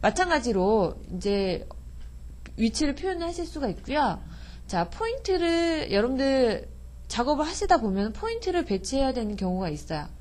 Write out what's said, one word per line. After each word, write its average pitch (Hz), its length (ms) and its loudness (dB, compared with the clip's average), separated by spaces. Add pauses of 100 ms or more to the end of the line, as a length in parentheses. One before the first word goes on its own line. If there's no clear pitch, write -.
마찬가지로 220 920 4 (200)
이제 196 520 0 (880)
위치를 277 380 2
표현하실 339 500 -4
수가 285 240 -4
있고요. 233 520 0 (460)
자, 175 220 0
포인트를 339 1000 0
여러분들 254 800 2 (380)
작업을 277 380 0
하시다 370 320 2
보면 208 360 0
포인트를 427 520 -2
배치해야 262 480 2
되는 214 220 -2
경우가 185 340 0
있어요. 151 380 -6 (140)